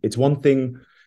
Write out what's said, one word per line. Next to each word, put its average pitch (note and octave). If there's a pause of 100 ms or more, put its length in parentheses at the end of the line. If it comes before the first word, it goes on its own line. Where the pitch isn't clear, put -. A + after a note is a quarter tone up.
It's A2
one C#3+
thing C3 (300)